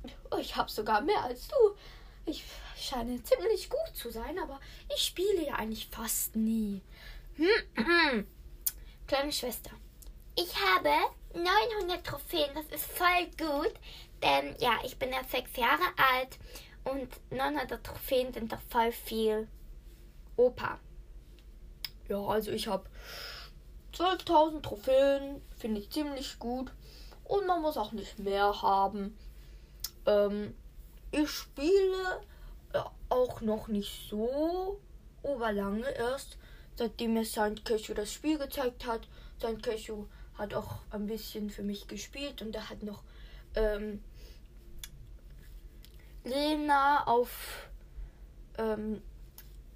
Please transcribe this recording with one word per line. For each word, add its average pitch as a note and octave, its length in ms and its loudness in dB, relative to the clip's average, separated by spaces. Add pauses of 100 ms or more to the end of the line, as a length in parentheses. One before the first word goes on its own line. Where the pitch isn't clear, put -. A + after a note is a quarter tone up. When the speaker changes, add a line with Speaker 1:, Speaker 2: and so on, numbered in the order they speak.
(320)
Speaker 1:
oh, - 60 0
ich - 180 -4
hab - 140 2
sogar A3 320 2
mehr F#4 220 4
als B3 240 -6
du. D5+ 80 -8 (680)
Ich - 180 -4 (320)
scheine B3 480 -4
ziemlich F#4+ 460 4
gut D#5+ 260 -2
zu - 140 -8
sein, B3 300 -6
aber C#4 200 -6 (340)
ich - 100 0
spiele F4+ 420 2
ja C#4 100 -2
eigentlich A3 320 -4
fast - 480 -4
nie. A3 460 2 (560)
<clears throat> D#4+ 880 4 (840)
Kleine C#4+ 240 2
Schwester. - 400 -4 (640)
Speaker 2:
Ich F4 200 0
habe F#4 340 6 (440)
neunhundert F4+ 720 2
Trophäen, C#4+ 500 0
das D4+ 100 -6
ist - 260 -8
voll F4+ 360 4 (100)
gut, D#4 360 0 (500)
denn, C#4 360 4
ja, A#3 240 4
ich B3+ 140 -8
bin B3+ 120 -2
erst C4 220 -4
sechs - 240 -4
Jahre C#4 280 4 (140)
alt C4 420 4 (460)
und C4 240 -2 (220)
neunhundert C4 520 -2
Trophäen B3+ 500 0
sind A3 180 -6
doch - 180 -6
voll A#3 220 4
viel. A3 560 0 (880)
Speaker 1:
Opa. - 420 4 (1300)
Ja, G3+ 160 -2
also G#3 280 2
ich G#3+ 160 -2
hab F#3+ 220 0 (1040)
zwölftausend D#4+ 720 6
Trophäen, C#4 800 4 (160)
finde G#3+ 240 -2
ich - 80 -14
ziemlich C#4+ 500 -4
gut. B3+ 320 -4 (520)
Und G4+ 240 2
man F4 140 4
muss D4+ 160 0
auch G#3+ 140 -2
nicht G3 280 -8
mehr G3+ 420 2
haben. G3 560 2 (880)
Ähm, G#3 480 4 (580)
ich D4 180 2
spiele, F#4 920 2 (520)
äh, - 80 2 (280)
auch B3+ 320 2
noch G#3+ 260 0
nicht G3+ 420 -4
so D#4+ 680 0 (440)
oberlange A3 720 0
erst, B3 420 -4 (380)
seitdem A#3 380 -2
mir A3+ 120 4
Saint G#3+ 400 0
Cashew A3 300 0
das G#3 180 -4
Spiel D4+ 240 0
gezeigt C4+ 480 -4
hat. A3+ 220 -4 (320)
Saint A3 240 -2
Cashew A3 420 -4 (300)
hat G3+ 180 -6
auch - 220 -4 (160)
ein G#3 160 -4
bisschen G#3+ 420 -6
für G3+ 140 -8
mich G3+ 240 -4
gespielt C4+ 560 -8
und A3 120 -6
er G#3+ 140 -8
hat G#3+ 140 -10
noch, G#3 180 -10 (540)
ähm, G#3+ 480 0 (2250)
Lena C#4+ 800 4
auf, - 640 0 (880)
ähm, G#3+ 460 -2 (720)